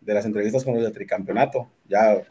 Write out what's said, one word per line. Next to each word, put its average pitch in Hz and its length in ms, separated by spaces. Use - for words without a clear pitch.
de 104 140
las 104 100
entrevistas 107 400
con 131 100
los 117 100
del 107 80
tricampeonato. 101 720
Ya 104 420